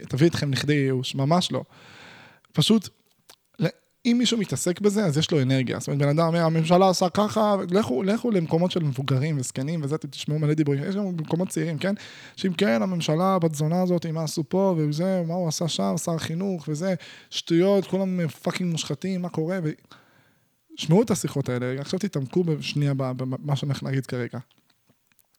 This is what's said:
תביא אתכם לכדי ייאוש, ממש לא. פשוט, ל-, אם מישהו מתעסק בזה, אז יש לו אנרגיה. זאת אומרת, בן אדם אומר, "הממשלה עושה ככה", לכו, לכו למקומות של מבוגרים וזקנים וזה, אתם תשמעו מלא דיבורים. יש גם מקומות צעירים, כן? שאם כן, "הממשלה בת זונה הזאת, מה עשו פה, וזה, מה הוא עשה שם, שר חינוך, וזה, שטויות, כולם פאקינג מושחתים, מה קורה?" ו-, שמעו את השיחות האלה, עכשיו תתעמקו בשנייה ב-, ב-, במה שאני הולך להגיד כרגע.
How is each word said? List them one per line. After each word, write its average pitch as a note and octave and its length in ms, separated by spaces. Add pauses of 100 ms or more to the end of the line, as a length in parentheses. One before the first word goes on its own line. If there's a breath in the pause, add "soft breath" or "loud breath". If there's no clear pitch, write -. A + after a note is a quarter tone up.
תביא C#3 180
אתכם D3 260
לכדי C#3+ 200
ייאוש, C3+ 420
ממש D3+ 360
לא. B2+ 120 (880 loud breath)
פשוט, G#3 360 (680)
ל-, D#3+ 80 (380)
אם A#3+ 140
מישהו A#3 180
מתעסק F3 440
בזה, G#3 240
אז D3 120
יש D#3 140
לו D#3 100
אנרגיה. B2+ 380
זאת - 80
אומרת, C#3+ 140
בן C#3+ 60
אדם D#3+ 200
אומר, E3+ 120
"הממשלה E3 460
עושה F#3 240
ככה", G#3 460 (160)
לכו, A3 320
לכו A3+ 280
למקומות E3+ 400
של F3 120
מבוגרים C#3 540
וזקנים C#3+ 460
וזה, C#3 120
אתם D#3 120
תשמעו D3+ 320
מלא D3+ 140
דיבורים. C#3+ 300
יש F#3+ 120
גם G3+ 120
מקומות E3+ 420
צעירים, D#3+ 280
כן? F#3+ 180 (400 loud breath)
שאם F#3+ 180
כן, A3 280
"הממשלה F#3 580
בת E3 160
זונה D#3 260
הזאת, F3+ 240
מה D#3+ 180
עשו D#3 260
פה, F#3+ 280
וזה, E3 500
מה D#3+ 60
הוא F3+ 140
עשה D#3+ 200
שם, F#3+ 300
שר E3 200
חינוך, E3+ 500
וזה, D#3+ 260 (360 loud breath)
שטויות, F#3 580
כולם F#3 400
פאקינג F3 440
מושחתים, F3 500
מה F3 80
קורה?" E3+ 340
ו-, D3+ 60 (1080 soft breath)
שמעו E3 260
את A3+ 100
השיחות D3 380
האלה, B2+ 320
עכשיו F3+ 180
תתעמקו F3 440
בשנייה D3 500
ב-, C3+ 100
ב-, B2+ 200
במה C3 320
שאני C#3+ 160
הולך - 120
להגיד C3+ 220
כרגע. A#2+ 340 (1000)